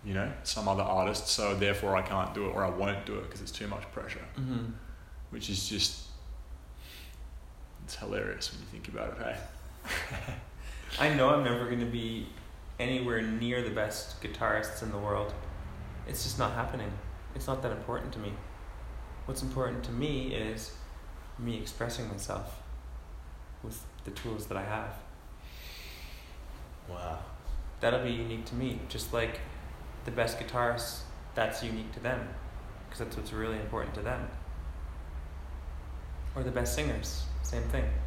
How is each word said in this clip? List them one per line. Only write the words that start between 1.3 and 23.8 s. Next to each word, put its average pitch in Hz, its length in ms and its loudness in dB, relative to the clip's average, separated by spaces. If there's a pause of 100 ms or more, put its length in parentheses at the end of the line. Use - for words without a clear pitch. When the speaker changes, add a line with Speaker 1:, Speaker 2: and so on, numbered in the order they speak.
Speaker 1:
therefore 98 420 6
I 95 40 8
can't 95 320 2
do 101 120 2
it 92 80 2
or 98 100 4
I 92 60 6
won't 98 360 2
do 104 120 -2
it - 120 -4
'cause - 120 -8
it's - 100 -6
too 107 160 -4
much 98 240 -2
pressure." - 320 -6 (160)
Speaker 2:
Mm-hmm. 120 320 0 (600)
Speaker 1:
Which 113 180 -4
is 95 180 2
just, - 360 2 (1800)
it's 104 120 -8
hilarious 101 580 -2
when - 80 -6
you 50 60 -10
think 52 200 -8
about 53 320 -2
it, 58 180 -2 (800)
hey? - 160 -4 (680)
<laughs> - 0 -
Speaker 2:
I 151 140 8
know 135 180 10
I'm 143 120 8
never 120 260 4
gonna 120 160 4
be 113 420 0 (520)
anywhere 123 420 4
near 117 400 2
the 110 80 2
best 107 520 0
guitarists 110 640 2
in 107 80 0
the 104 60 0
world. 104 360 2 (760)
It's - 160 0
just - 160 0
not 107 140 6
happening. 113 380 0 (420)
It's 131 140 -4
not 131 160 2
that 117 80 2
important 113 420 -2
to 113 60 -4
me. 101 140 -2 (920)
What's 131 160 -2
important 123 440 2
to 120 60 -2
me 131 420 2
is 110 420 -2 (640)
me 117 180 0
expressing 117 520 -2
myself 101 520 -4 (1000)
with 113 180 -6 (240)